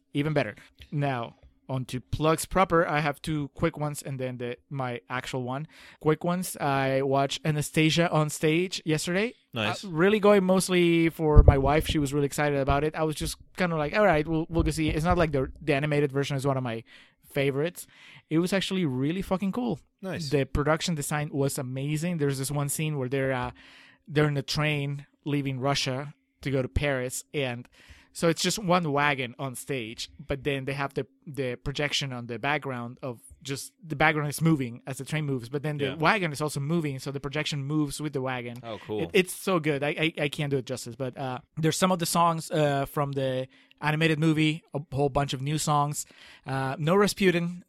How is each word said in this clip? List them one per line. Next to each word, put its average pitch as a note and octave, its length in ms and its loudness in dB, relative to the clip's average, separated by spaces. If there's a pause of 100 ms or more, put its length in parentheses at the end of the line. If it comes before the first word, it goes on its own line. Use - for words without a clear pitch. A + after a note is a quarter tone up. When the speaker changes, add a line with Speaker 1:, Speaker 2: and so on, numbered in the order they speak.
(140)
Speaker 1:
Even C#3+ 200 0
better. B2 220 0 (360)
Now, C3+ 440 -2 (340)
on C3 160 -4
to B2 160 -8
plugs D#3 440 0
proper. F3 400 2
I D3 140 0
have D3 220 -2
two D3+ 320 -4
quick E3 240 -2
ones D3 240 -6
and C3+ 180 -8
then B2+ 180 -6
the, A#2+ 200 -8 (120)
my B2+ 300 -6 (100)
actual B2+ 340 -6
one. C3 240 -6 (340)
Quick D#3 220 2
ones. F3+ 340 -2
I C3+ 460 2
watched C#3 420 2
Anastasia D#3 680 2
on D3+ 180 2
stage E3 560 0
yesterday. F3+ 480 0 (200)
Speaker 2:
Nice. G#2+ 320 -2
Speaker 1:
Uh, G3 40 -8
really F#3+ 300 4
going G3+ 240 8
mostly F3 680 4
for D#3 340 8
my C#3+ 140 8
wife. C#3 300 2
She D#3+ 120 0
was C#3 140 0
really C#3+ 120 2
excited C#3+ 340 0
about C#3 240 2
it. D#3 120 -2
I E3 80 0
was D#3 120 0
just - 220 -6 (180)
kinda E3+ 220 0
like, D3+ 180 -2
"All G#3+ 100 6
right, D#3 220 4
we'll, D#3+ 220 0
we'll E3 140 2
go E3 80 0
see." D3+ 180 0
It's D#3 160 0
not F3 120 4
like D#3 140 4
the, C3+ 200 0 (100)
the D3+ 140 0
animated D3 360 2
version C#3 240 0
is C3 100 -2
one C3+ 120 2
of B2+ 60 -2
my A2+ 200 -4 (480)
favorites. C#3 560 -2 (420)
It D#3 100 2
was F3+ 140 2
actually F#3+ 320 0
really C#3 360 0
fucking F#3+ 300 -2
cool. A#3 280 -2 (220)
Speaker 2:
Nice. E3+ 280 -6
Speaker 1:
The C3+ 160 2
production D#3 500 0
design D3 360 -4
was C#3 260 0
amazing. D3 600 -4
There's C#3 200 0
this C3+ 140 -4
one C#3+ 180 -2
scene D#3 300 -2
where B2+ 100 -4
they're, C3+ 240 0
uh, B2 180 -4 (560)
they're D3+ 200 4
in D3 80 0
the C#3 80 -2
train C#3+ 640 -2 (200)
leaving C3+ 340 -2
Russia C#3 540 -2 (280)
to C#3 100 -4
go C3 100 2
to B2+ 60 -2
Paris, C3 560 -2 (100)
and B2 340 -4 (480)
so E3+ 120 0
it's E3 160 2
just F3+ 160 0
one F3 320 2
wagon C3+ 480 0
on C3+ 160 -6
stage, A#2+ 560 -8 (160)
but C#3 160 -6
then C#3 220 -2
they C#3 80 -4
have C#3 200 -4
the, C3+ 140 -4 (180)
the B2+ 300 -6
projection C#3+ 580 -4
on A#2+ 140 -8
the A#2 100 -8
background C3 640 -4
of B2 180 -8 (220)
just C3+ 300 -8 (120)
the D#3 120 -8
background D3+ 340 2
is C3+ 100 -8
moving C3+ 460 2
as C3+ 140 -8
the C3+ 60 -10
train D#3 200 -4
moves, B2+ 240 -4
but C#3 140 -6
then D3 160 -4
the A2 60 -2
Speaker 2:
Yeah. F#2+ 100 -4
Speaker 1:
wagon F3 360 2
is B2 80 -8
also D3 200 -2
moving, D3 400 -2
so C#3+ 120 -8
the C3+ 80 -8
projection C#3+ 440 -4
moves D3 360 -2
with D3+ 140 -6
the C#3 80 -2
wagon. B2 400 -6
Speaker 2:
Oh, A2+ 240 -10
cool. G#2 180 -2
Speaker 1:
It, - 100 -4
it's F#3 200 2
so F#3+ 260 0
good. C#3+ 240 0
I, D3 60 0
I, D#3+ 240 -2 (100)
I D3 60 0
can't D3 220 -4
do C#3 60 2
it B2 80 -4
justice, A#2+ 300 -8
but, B2+ 220 -8
uh, C3 220 -6 (180)
there's D#3+ 200 0
some F#3 140 4
of F#3 80 2
the E3 60 -2
songs, E3+ 460 2
uh, C#3+ 340 2
from C#3+ 280 -2
the C3 340 -2 (340)
animated D#3 380 2
movie, D#3 440 2 (120)
a C#3+ 60 -2 (120)
whole C#3+ 160 2
bunch C#3 240 0
of B2+ 80 -6
new D3+ 160 -2
songs. D3 480 0 (400)
Uh, C3+ 320 -4
no E3 180 2
Rasputin, F3+ 720 2